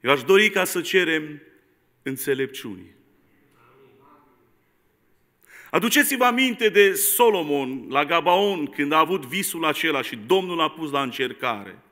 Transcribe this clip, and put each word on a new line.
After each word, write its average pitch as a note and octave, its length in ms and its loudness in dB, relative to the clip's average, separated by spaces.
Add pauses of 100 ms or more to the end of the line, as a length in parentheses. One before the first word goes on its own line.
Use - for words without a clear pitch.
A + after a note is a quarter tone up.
Eu - 100 0
aș C#3 120 4
dori G3 280 4
ca G3 140 0
să F3+ 160 -4
cerem D#3+ 600 -2 (600)
înțelepciune. C3 920 -6 (2750)
Aduceți-vă B3 540 2
aminte A#3+ 440 2
de G3 260 4
Solomon D3 960 0
la C#3+ 160 0
Gabaon, E3+ 640 2
când C#3+ 260 -4
a D#3 60 4
avut D#3+ 280 0
visul E3 380 -6
acela D3+ 380 0
și A#2+ 240 -8
Domnul F3+ 300 0
l-a D#3+ 140 0
pus D#3 200 -12
la C#3 120 0
încercare. A#2+ 760 -6 (140)